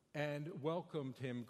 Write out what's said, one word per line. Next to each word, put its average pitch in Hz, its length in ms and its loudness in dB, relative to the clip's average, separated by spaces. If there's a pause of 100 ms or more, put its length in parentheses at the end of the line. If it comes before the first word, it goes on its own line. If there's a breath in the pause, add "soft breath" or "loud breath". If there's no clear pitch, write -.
(140 soft breath)
and 147 360 2 (100)
welcomed 156 560 0
him 123 340 -2